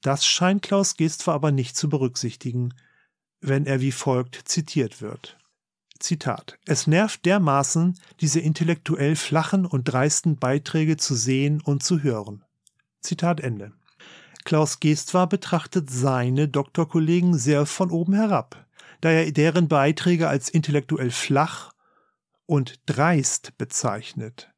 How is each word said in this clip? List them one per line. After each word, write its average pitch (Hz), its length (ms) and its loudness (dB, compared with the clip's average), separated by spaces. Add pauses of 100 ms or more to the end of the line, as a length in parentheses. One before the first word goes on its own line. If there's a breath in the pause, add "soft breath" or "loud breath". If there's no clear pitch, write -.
Das 139 240 0
scheint 190 360 2
Klaus - 360 0
Gestva 160 360 0
aber 147 180 2
nicht 131 260 -2
zu 156 100 -2
berücksichtigen, 123 840 -4 (680 soft breath)
wenn 139 260 0
er 135 160 0
wie 135 100 0
folgt 127 560 -4
zitiert 151 540 -4
wird. - 360 -14 (640)
Zitat: - 680 -6
„Es - 200 -2
nervt 180 400 2
dermaßen, 170 720 2 (220 loud breath)
diese 156 200 2
intellektuell 156 760 0
flachen 160 500 0
und 131 200 -2
dreisten 147 520 2
Beiträge 151 600 0
zu - 180 -2
sehen 135 460 0
und 139 200 -2
zu 160 220 0
hören.“ 107 400 -4 (580)
Zitat 170 380 -2
Ende. 107 320 -6 (720 loud breath)
Klaus 151 380 0
Gestva 156 440 2
betrachtet 165 640 -2
seine 127 600 0
Doktorkollegen 165 880 0
sehr 143 280 2
von 180 260 -4
oben 170 220 0
herab, 202 520 -2 (340 loud breath)
da 160 100 2
er 160 220 4
deren 156 380 4
Beiträge 160 580 2
als 139 220 -2
intellektuell 147 640 0
flach - 600 -2 (720)
und 139 400 -2
dreist 143 720 0
bezeichnet 110 1000 -8